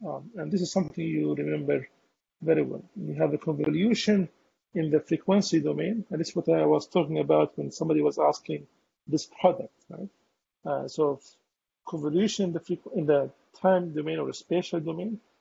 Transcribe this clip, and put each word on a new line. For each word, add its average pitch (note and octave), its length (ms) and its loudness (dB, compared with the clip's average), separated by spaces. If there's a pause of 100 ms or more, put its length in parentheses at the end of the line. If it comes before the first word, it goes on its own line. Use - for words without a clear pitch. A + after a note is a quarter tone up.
Um, C#3+ 300 -10
and D#3 160 -8
this F#3 100 0
is F3 100 -6
something E3 340 -2
you D3+ 300 -2
remember D3 520 -2 (540)
very D#3 200 2
well. B2+ 220 -4 (120)
You D#3 200 -8
have D3+ 180 0
a D3+ 40 0
convolution E3 920 2 (460)
in D#3+ 160 0
the D3+ 80 4
frequency F#3 600 2
domain, D#3 500 -2
and D#3 100 -4
this D#3+ 100 -4
is - 60 -8
what F3 140 -2
I D#3+ 160 4
was D3+ 220 2
talking D#3 320 0
about D3+ 380 4
when C#3+ 140 -6
somebody D#3 300 0
was D3 180 2
asking D3+ 480 0 (400)
this D3 200 -2 (120)
product, - 340 2 (160)
right? G3 200 -12 (540)
Uh, C#3 240 -4
so C#3+ 320 0 (680)
convolution E3+ 580 0
in E3+ 80 -2
the D#3+ 60 -4
frequ-, - 360 -8
in E3 120 -2
the C#3 240 2 (280)
time F3+ 340 2
domain D#3 260 -4
or C#3 80 -4
the C3+ 60 -6
spatial F3 460 -2
domain E3+ 400 -6 (220)